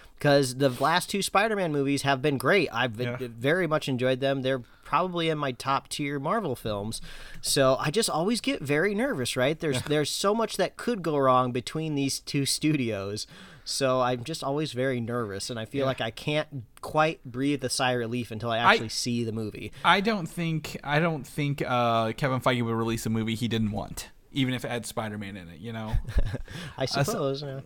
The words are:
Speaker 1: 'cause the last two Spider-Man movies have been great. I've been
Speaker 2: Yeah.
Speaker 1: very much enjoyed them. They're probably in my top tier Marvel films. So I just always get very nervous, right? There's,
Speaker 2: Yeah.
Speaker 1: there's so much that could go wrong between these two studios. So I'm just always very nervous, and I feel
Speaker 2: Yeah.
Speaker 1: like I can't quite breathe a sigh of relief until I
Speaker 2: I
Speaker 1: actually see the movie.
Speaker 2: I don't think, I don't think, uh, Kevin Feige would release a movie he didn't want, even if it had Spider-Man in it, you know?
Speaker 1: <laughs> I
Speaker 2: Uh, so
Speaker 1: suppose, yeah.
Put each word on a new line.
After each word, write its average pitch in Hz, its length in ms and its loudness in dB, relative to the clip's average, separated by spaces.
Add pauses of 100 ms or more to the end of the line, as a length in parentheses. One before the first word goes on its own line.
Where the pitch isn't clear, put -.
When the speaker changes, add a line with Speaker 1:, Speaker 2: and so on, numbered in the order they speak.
(220)
Speaker 1:
'cause 143 340 4
the 135 140 4
last 139 400 2
two 196 120 0
Spider-Man 196 520 2
movies 139 300 2
have 139 180 2
been 143 160 2
great. 156 340 4
I've 120 240 0
been 120 240 -4
Speaker 2:
Yeah. 127 100 -6
Speaker 1:
very 139 380 2
much 151 220 0
enjoyed 127 320 2
them. 135 200 2
They're 131 200 0 (240)
probably 170 440 0
in 156 80 0
my 143 140 -2
top 135 380 -2
tier 143 300 -4
Marvel 165 360 -2
films. 104 460 -4 (400)
So 131 380 4
I 131 120 -2
just 220 180 0
always 190 300 0
get - 220 -2
very 156 340 2
nervous, 208 400 -2
right? 135 240 2
There's, 147 180 0
Speaker 2:
Yeah. 120 100 -2
Speaker 1:
there's 147 240 2
so 202 220 2
much 226 240 -2
that - 200 0
could 233 240 -2
go 160 160 0
wrong 127 340 6
between 151 440 -2
these 139 240 0
two 143 260 -2
studios. 110 840 0 (400)
So 131 340 2
I'm 123 220 0
just 156 200 -8
always 143 300 -2
very 123 280 0
nervous, 110 480 -4
and 117 100 -6
I 110 60 -6
feel 139 160 -4
Speaker 2:
Yeah. 135 60 2
Speaker 1:
like 131 120 -2
I 113 120 -4
can't 151 360 -2 (340)
quite 156 440 2
breathe 139 380 -2
a 127 60 0
sigh 127 240 2
of 123 40 2
relief 117 320 -2
until 117 220 -4
I 113 80 2
Speaker 2:
I 120 140 8
Speaker 1:
actually 113 160 0
see 120 340 -2
the 113 80 -4
movie. 107 400 -6 (120)
Speaker 2:
I 185 180 6
don't 196 260 -2
think, 160 560 -4
I 147 160 2
don't 160 260 0
think, 143 420 -2
uh, 117 460 2
Kevin 131 280 0
Feige 127 220 2
would 117 120 0
release 113 320 0
a - 20 0
movie 110 240 0
he 113 140 -2
didn't 110 240 0
want, - 380 -8 (240)
even 131 200 0
if 120 120 -4
it - 40 -4
had 120 160 -4
Spider-Man 104 520 -6
in 90 120 -14
it, 85 120 -18
you 113 120 -10
know? - 200 -6 (420)
Speaker 1:
<laughs> 160 420 -10
I - 60 -2
Speaker 2:
Uh, - 20 0
so 139 180 0
Speaker 1:
suppose, 143 380 -2
yeah. 139 240 -8